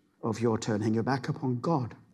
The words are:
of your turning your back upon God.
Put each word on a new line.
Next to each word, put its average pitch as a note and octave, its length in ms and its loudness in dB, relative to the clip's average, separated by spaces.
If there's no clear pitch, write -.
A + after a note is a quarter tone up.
of G#2+ 180 -2
your A2+ 180 4
turning A2 340 0
your A2+ 120 2
back C3+ 260 -2
upon C3 300 -2
God. B2+ 340 0